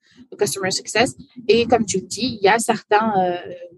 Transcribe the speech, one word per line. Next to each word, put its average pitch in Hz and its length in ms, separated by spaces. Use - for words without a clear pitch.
le - 80
customer 196 340
success. 226 440
Et 226 180
comme 233 200
tu - 120
le 180 80
dis, 233 340
il 190 40
y 190 60
a 226 100
certains, 220 580
euh, 180 200